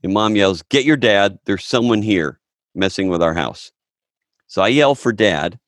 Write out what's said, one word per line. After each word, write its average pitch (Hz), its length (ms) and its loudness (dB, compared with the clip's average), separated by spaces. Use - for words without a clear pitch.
And 95 100 -4
Mom 107 220 0
yells, 95 280 0
"Get 139 220 0
your 151 120 2
dad. 101 480 2
There's 98 200 -4
someone 117 380 0
here 95 360 -2
messing 95 320 -2
with 85 160 0
our 82 100 0
house." 71 380 -8
So - 140 -4
I 98 60 2
yell 139 260 2
for 123 180 -2
Dad. 90 560 -2